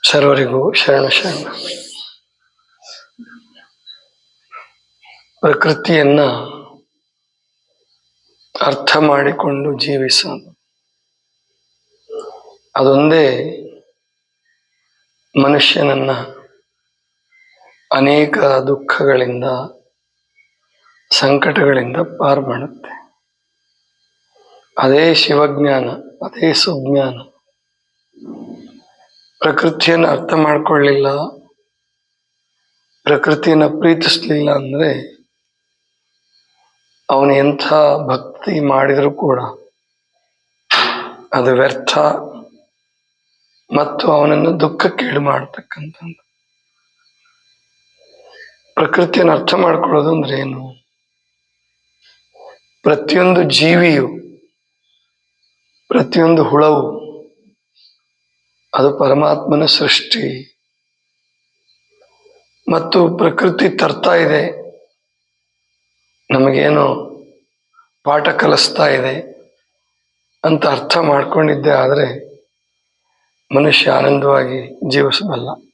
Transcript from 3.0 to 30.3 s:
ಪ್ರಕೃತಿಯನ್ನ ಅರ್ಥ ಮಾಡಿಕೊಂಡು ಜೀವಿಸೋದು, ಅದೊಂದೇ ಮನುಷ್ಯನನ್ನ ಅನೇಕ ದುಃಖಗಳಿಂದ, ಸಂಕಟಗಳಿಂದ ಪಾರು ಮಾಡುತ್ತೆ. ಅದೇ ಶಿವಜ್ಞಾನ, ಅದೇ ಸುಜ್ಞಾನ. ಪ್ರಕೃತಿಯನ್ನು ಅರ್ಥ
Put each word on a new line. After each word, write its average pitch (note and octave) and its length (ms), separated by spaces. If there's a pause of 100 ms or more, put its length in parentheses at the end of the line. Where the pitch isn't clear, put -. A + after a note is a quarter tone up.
ಪ್ರಕೃತಿಯನ್ನ D3+ 760 (2250)
ಅರ್ಥ - 360 (200)
ಮಾಡಿಕೊಂಡು C#3 600 (140)
ಜೀವಿಸೋದು, C3+ 680 (2250)
ಅದೊಂದೇ C#3+ 520 (2000)
ಮನುಷ್ಯನನ್ನ C#3 760 (1800)
ಅನೇಕ C#3+ 460 (320)
ದುಃಖಗಳಿಂದ, B2+ 800 (1600)
ಸಂಕಟಗಳಿಂದ C#3 840 (240)
ಪಾರು C#3 300
ಮಾಡುತ್ತೆ. - 420 (1800)
ಅದೇ C3+ 260 (120)
ಶಿವಜ್ಞಾನ, C#3+ 720 (380)
ಅದೇ - 220 (120)
ಸುಜ್ಞಾನ. C3+ 560 (2250)
ಪ್ರಕೃತಿಯನ್ನು D#3+ 760
ಅರ್ಥ - 180 (120)